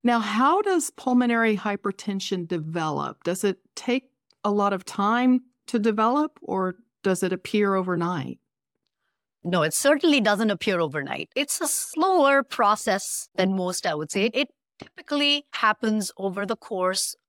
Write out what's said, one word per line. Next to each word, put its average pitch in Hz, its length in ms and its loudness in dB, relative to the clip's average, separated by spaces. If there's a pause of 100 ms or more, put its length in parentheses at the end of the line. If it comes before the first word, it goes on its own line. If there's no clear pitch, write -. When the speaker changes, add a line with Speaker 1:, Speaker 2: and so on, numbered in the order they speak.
Speaker 1:
Now, 240 160 2
how 240 420 2
does 381 300 0
pulmonary 233 640 2
hypertension 196 880 -4
develop? 156 760 -4
Does 185 220 -2
it 190 140 0 (140)
take - 360 -4 (340)
a 208 80 0
lot 202 220 2
of 185 100 -4
time 247 600 2 (240)
to 240 120 -2
develop, 226 640 2
or 185 340 -4 (280)
does 190 200 0
it 185 80 0
appear 196 440 0
overnight? 170 640 -2 (1040)
Speaker 2:
No, 175 160 0
it 156 120 0
certainly 294 460 4
doesn't 208 320 2
appear 190 280 0
overnight. 147 560 -4
It's 285 260 -2
a 320 60 -2
slower 294 760 2
process - 920 -2
than 190 200 0
most, 180 300 -4
I 175 80 0
would 151 180 -6
say. 202 220 0
It 277 160 -2 (300)
typically 285 720 -2
happens 214 680 0
over 196 280 -4
the 220 100 -4
course 185 600 -4 (140)